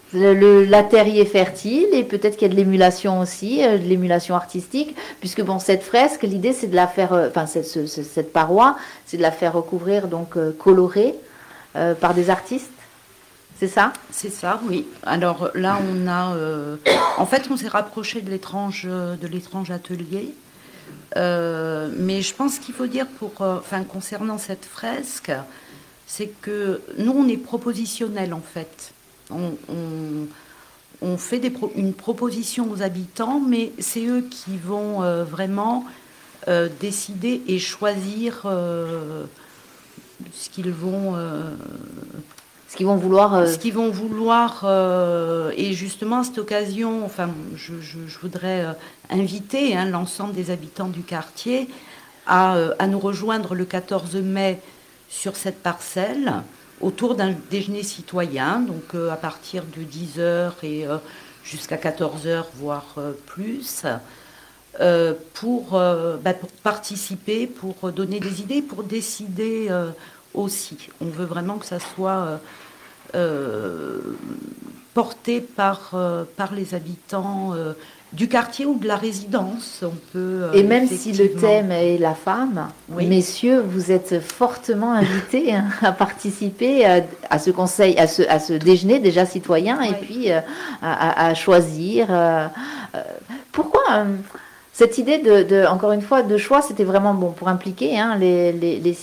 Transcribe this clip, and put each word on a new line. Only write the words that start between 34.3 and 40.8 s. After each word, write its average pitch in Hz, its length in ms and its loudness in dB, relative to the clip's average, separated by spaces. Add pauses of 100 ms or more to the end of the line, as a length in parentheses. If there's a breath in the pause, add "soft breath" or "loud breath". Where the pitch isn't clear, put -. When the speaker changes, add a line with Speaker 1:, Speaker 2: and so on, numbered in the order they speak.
Speaker 2:
vont, 202 460 -4
euh, 175 200 0
vraiment, 202 640 -4 (640 loud breath)
euh, 170 200 2 (120)
décider 202 680 -4
et 185 120 0
choisir, 208 840 -4
euh, 165 800 -6 (1080 soft breath)
ce - 160 -14
qu'ils 180 220 -8
vont, 185 440 -6